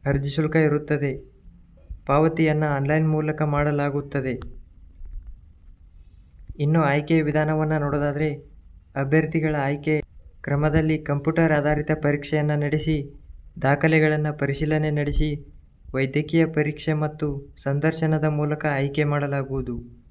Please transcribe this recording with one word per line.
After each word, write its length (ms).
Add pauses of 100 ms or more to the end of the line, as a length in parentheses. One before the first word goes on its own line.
ಅರ್ಜಿ 240
ಶುಲ್ಕ 260
ಇರುತ್ತದೆ. 760 (720)
ಪಾವತಿಯನ್ನ 640
ಆನ್‌ಲೈನ್ 400
ಮೂಲಕ 320
ಮಾಡಲಾಗುತ್ತದೆ. 960 (2250)
ಇನ್ನು 220
ಆಯ್ಕೆಯ 400
ವಿಧಾನವನ್ನ 560
ನೋಡೋದಾದ್ರೆ 560 (600)
ಅಭ್ಯರ್ಥಿಗಳ 640
ಆಯ್ಕೆ 420 (400)
ಕ್ರಮದಲ್ಲಿ 560
ಕಂಪ್ಯೂಟರ್ 540
ಆಧಾರಿತ 400
ಪರೀಕ್ಷೆಯನ್ನ 600
ನಡೆಸಿ, 680 (420)
ದಾಖಲೆಗಳನ್ನ 720
ಪರಿಶೀಲನೆ 600
ನಡೆಸಿ, 600 (400)
ವೈದ್ಯಕೀಯ 520
ಪರೀಕ್ಷೆ 480
ಮತ್ತು 680
ಸಂದರ್ಶನದ 600
ಮೂಲಕ 420
ಆಯ್ಕೆ 380
ಮಾಡಲಾಗುವುದು. 800 (280)